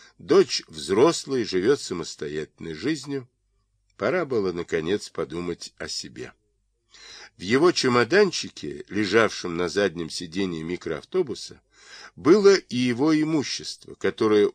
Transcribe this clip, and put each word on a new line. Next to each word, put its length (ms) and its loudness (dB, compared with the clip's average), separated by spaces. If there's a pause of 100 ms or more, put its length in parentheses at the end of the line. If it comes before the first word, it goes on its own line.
(180)
Дочь 500 2
взрослая, 800 0
живет 340 0
самостоятельной 920 -10
жизнью. 540 -6 (720)
Пора 280 -2
было, 260 -2
наконец, 580 -4
подумать 680 -8
о 100 -10
себе. 460 -12 (1040)
В 40 -18
его 300 4
чемоданчике, 1160 0
лежавшем 680 0
на 120 0
заднем 400 -2
сиденье 540 -6
микроавтобуса, 1000 -8 (540)
было 400 6
и 200 -4
его 440 2
имущество, 760 -4
которое 600 2